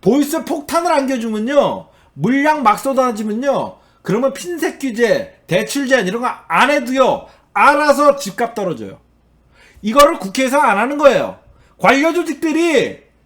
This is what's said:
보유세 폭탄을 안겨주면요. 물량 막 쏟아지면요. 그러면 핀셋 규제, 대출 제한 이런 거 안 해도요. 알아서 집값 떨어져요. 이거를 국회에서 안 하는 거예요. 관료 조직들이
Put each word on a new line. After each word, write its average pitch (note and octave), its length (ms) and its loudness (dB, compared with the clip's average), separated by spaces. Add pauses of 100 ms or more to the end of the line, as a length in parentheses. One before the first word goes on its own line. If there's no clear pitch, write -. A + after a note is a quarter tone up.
보유세 C#4+ 440 0
폭탄을 E4+ 440 -2
안겨주면요. A#3 960 -2 (260)
물량 C#4 480 0
막 G#3 160 2
쏟아지면요. B3 960 -4 (240)
그러면 B3 320 -2
핀셋 E4 460 -8
규제, A3 680 -2
대출 A3 420 -2
제한 B3 180 2
이런 A3+ 160 -4
거 B3 60 -4 (200)
안 G#3 220 2
해도요. B3+ 560 0 (260)
알아서 C#4+ 640 4
집값 A3+ 380 -6
떨어져요. D3 440 -8 (840)
이거를 C#4+ 360 4
국회에서 B3 400 -2
안 A#3+ 200 2
하는 C4 180 -2
거예요. G3+ 420 2 (380)
관료 C#4 380 2
조직들이 D#4 880 -2 (240)